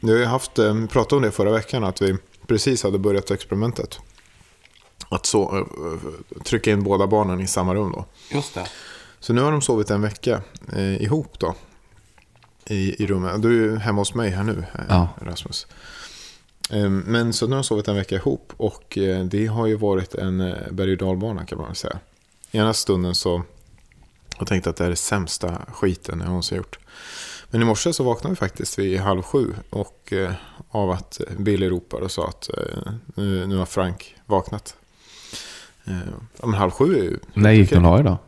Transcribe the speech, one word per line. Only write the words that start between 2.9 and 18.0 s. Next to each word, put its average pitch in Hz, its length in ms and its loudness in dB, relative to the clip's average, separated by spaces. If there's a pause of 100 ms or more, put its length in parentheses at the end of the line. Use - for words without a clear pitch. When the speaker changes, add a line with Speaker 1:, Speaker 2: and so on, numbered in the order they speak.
Speaker 1:
börjat 98 320 0
experimentet. 104 680 -2 (1080)
Att - 180 -4
så, 101 300 2
eh, - 20 0
eh, - 840 -8
trycka - 280 0
in 104 120 4
båda 98 240 4
barnen 98 340 2
i 95 60 -2
samma 92 280 0
rum 101 180 -2
då. - 120 -8 (260)
Speaker 2:
Just 143 240 -4
det. - 120 -8 (540)
Speaker 1:
Så - 120 -2
nu 120 80 4
har 147 120 4
de 151 100 0
sovit 110 280 0
en 104 120 2
vecka, 104 400 -2 (300)
eh, 98 300 -2
ihop 143 360 -2
då. 87 160 -2 (1120)
I, 98 380 -2
i - 20 -2
rummet. 92 360 0
Du 113 60 4
är 117 40 6 (180)
ju 110 80 0
hemma 104 220 0
hos 98 140 -2
mig 113 160 0
här 92 140 -2
nu, 104 200 -2 (100)
eh, - 140 -8
Speaker 2:
Ja. 87 200 6 (120)
Speaker 1:
Rasmus. - 460 -10 (1040)
Ehm, 101 360 0
men 117 260 0
så - 140 0
nu 120 60 0
har 135 40 0
de 135 80 -2
sovit 104 240 -2
en 101 80 0
vecka 95 200 -2